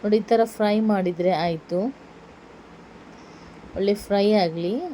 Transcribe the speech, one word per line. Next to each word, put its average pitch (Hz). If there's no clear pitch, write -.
ನೋಡಿ 214
ಈ 214
ಥರ 226
ಫ್ರೈ 208
ಮಾಡಿದ್ರೆ 180
ಆಯ್ತು, 170
ಒಳ್ಳೆ 196
ಫ್ರೈ 202
ಆಗಲಿ 170